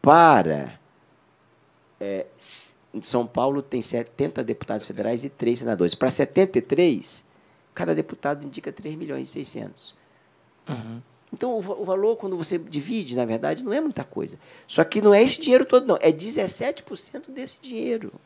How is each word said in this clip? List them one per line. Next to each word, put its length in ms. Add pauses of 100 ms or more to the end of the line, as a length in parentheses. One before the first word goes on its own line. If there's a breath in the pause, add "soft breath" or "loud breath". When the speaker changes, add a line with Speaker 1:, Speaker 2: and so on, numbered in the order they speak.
Speaker 1:
para, 760 (1200)
é, 280 (120)
s-, 380 (260)
São 240
Paulo 360
tem 200
setenta 640
deputados 420
federais 380
e 40
três 300
senadores. 360
Pra 160
setenta 480
e 40
três, 640 (480 soft breath)
cada 200
deputado 500
indica 280
três 220
milhões 340
e 40
seiscentos. 640 (760 soft breath)
Speaker 2:
Uhum. 320 (320)
Speaker 1:
Então, 240
o 40
va-, 140
o 100
valor, 320
quando 200
você 220
divide, 580
na 80
verdade, 400
não 80
é 80
muita 240
coisa. 340 (280 soft breath)
Só 180
que 180
não 100
é 100
esse 180
dinheiro 240
todo, 220
não. 140
É 120
dezessete 680
por 140
cento 360
desse 280
dinheiro 520 (140)